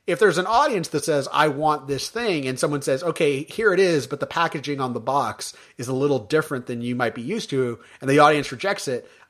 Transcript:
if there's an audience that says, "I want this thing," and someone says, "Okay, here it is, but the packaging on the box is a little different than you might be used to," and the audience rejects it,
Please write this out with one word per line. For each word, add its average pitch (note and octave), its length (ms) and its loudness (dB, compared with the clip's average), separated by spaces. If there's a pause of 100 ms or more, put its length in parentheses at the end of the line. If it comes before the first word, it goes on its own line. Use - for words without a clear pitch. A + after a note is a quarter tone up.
if - 120 0
there's F3+ 180 6
an F#3 80 0
audience A3+ 440 2
that D3 140 -2
says, C#3+ 300 0
"I D3+ 140 4
want D3 400 -2
this C3+ 220 -6
thing," G3 380 -2
and C3 120 -4
someone D3 240 0
says, C3+ 180 0
"Okay, D#3 400 0
here G#3 320 0
it F3 60 4
is, E3 260 2
but C#3+ 140 -8
the C#3 80 -4
packaging D3 520 -2
on B2+ 140 -4
the A#2+ 60 -6
box B2 540 -4 (260)
is A#2+ 80 -8
a C3 60 -4
little C3+ 260 2
different C3+ 480 -2
than A#2+ 160 -6
you B2 100 -4
might A#2 220 -2
be A#2+ 80 -10
used G3 260 -6
to," B2+ 300 -2 (200)
and C3 80 -10
the C#3 120 6
audience D3+ 320 6
rejects F#3+ 360 -6
it, B2 220 -4 (200)